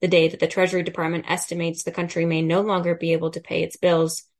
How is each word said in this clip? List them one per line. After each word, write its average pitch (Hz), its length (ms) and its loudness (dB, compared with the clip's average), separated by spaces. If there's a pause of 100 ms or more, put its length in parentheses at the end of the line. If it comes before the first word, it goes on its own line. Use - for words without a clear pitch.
the 185 60 2
day 165 200 6
that - 120 -4
the 165 60 2
Treasury 180 360 0
Department 170 460 -4
estimates 170 540 -4
the - 80 -4
country 170 340 -2
may 165 160 0
no 165 220 2
longer 180 320 0
be 165 180 -2
able 160 200 0
to - 60 -8
pay - 240 -4
its 165 140 -6
bills, 165 460 2 (180)